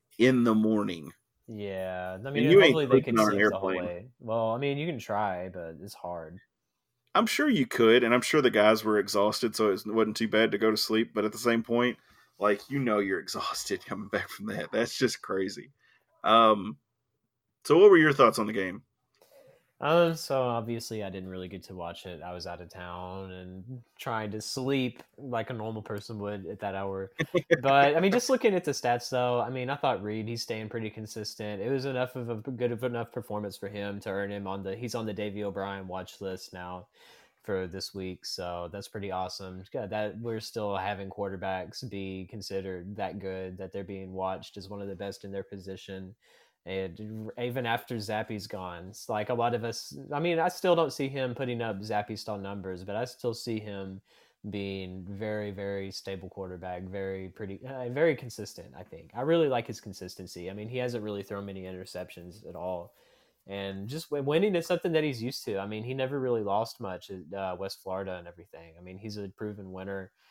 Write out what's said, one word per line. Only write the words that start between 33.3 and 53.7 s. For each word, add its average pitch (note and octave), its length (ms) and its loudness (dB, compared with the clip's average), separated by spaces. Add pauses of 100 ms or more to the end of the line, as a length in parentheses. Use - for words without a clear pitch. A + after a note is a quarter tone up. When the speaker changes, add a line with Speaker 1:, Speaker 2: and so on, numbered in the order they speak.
Speaker 2:
for G2+ 120 -8
him G2+ 320 -6
to G#2 80 -6
earn G2+ 220 -2
him G2+ 160 -6
on G2 160 -6
the, F#2+ 120 -4
he's A#2 200 -6
on A2+ 100 -4
the G#2+ 80 -4
Davey G#2 300 -4
O'Brien G2 440 -4
watch F#2 340 -10
list F#2+ 320 -8
now F2+ 340 -10 (560)
for F#2+ 240 -2
this F#2+ 260 -8
week. F#2 320 -8
So F2 460 -6
that's G2+ 180 -10
pretty G2+ 220 -8
awesome. F#2 520 -6 (100)
Yeah, A#2 140 -6
that G#2+ 320 -4
we're A2+ 220 -4
still G#2 360 -4
having G2 320 -4
quarterbacks F#2+ 800 -6
be F#2+ 400 -6
considered F#2+ 680 -8
that G2 220 -6
good, F#2+ 380 -8
that F#2+ 140 -10
they're G2+ 140 -8
being F#2+ 280 -10
watched F#2+ 440 -6
as F#2+ 120 -12
one G2+ 120 -10
of G2 80 -8
the G2 60 -8
best G2 280 -8
in G2 80 -12
their G2 120 -6
position. F#2+ 720 -12 (500)
And F#2+ 760 -6
even B2 280 -2
after A#2+ 300 -2
Zappe's G#2+ 500 -4
gone, F2+ 420 -10
it's - 180 -16
like G#2+ 220 -2
a B2+ 60 0
lot A#2 180 2
of A2+ 100 -2
us, A#2 320 -8 (160)
I C#3+ 80 -2
mean, E3 200 2
I E3 80 4
still F3+ 280 2
don't D#3+ 160 4
see C3+ 160 -2
him C3 280 -4
putting B2 260 -4
up A2 160 -4
Zappe G#2+ 400 -2
style G#2 220 -6
numbers, F#2+ 440 -8
but G2+ 120 -6
I A#2 100 -2
still A#2 300 -4
see A2+ 240 -4
him G2 420 -10 (480)